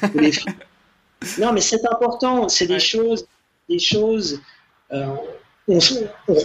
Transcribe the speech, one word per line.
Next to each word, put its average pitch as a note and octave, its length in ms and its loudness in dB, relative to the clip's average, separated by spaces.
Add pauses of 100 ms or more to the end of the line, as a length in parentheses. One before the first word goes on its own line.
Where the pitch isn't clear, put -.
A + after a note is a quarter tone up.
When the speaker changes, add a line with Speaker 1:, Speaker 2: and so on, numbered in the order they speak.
(160)
Speaker 1:
Ou - 20 0
les D3+ 140 6
filles. - 260 -6
Speaker 2:
<laughs> - 60 -20 (760)
Speaker 1:
Non, A3+ 140 2
mais G3 80 2
c'est - 260 0
important. A#3 640 0
C'est F3 180 0
des F3+ 60 0
Speaker 2:
Ouais. F#3+ 60 0
Speaker 1:
choses, A3+ 460 0 (420)
des F4 120 0
choses, G#3 600 0 (500)
euh, C#3 160 -6 (600)
on F3 120 4
se, A#3+ 240 0 (240)
on, F#3 180 2